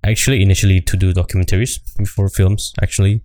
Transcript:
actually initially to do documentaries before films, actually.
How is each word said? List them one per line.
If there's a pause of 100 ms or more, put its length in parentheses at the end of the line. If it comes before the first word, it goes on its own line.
actually
initially
to
do
documentaries (180)
before
films,
actually.